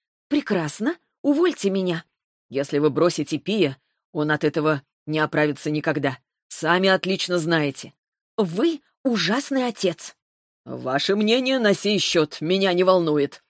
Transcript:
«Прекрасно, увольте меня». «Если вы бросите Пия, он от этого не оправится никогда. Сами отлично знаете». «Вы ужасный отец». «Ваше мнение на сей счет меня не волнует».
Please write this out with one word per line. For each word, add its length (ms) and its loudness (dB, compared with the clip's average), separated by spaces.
«Прекрасно, 680 -2
увольте 480 0
меня». 340 -2
«Если 300 -4
вы 120 4
бросите 480 0
Пия, 400 -2
он 200 -2
от 100 0
этого 400 0
не 120 -4
оправится 520 0
никогда. 480 -2
Сами 400 0
отлично 500 0
знаете». 540 -2
«Вы 440 0
ужасный 640 -2
отец». 480 -4
«Ваше 500 -2
мнение 460 2
на 120 4
сей 260 0
счет 420 0
меня 320 2
не 100 2
волнует». 680 2